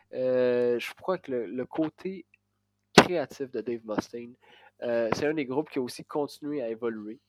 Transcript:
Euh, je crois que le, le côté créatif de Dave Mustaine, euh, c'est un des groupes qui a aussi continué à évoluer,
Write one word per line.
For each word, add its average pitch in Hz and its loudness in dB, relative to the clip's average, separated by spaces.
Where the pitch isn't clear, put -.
Euh, 123 4
je - -8
crois 185 -2
que 139 -10
le, 120 0
le 120 -4
côté 170 -4
créatif 143 4
de 117 -4
Dave 117 -4
Mustaine, 120 -6
euh, 117 0
c'est - 0
un 156 2
des 156 -2
groupes 131 -4
qui - -6
a 131 2
aussi 123 -8
continué 147 -6
à 113 -4
évoluer, 113 -6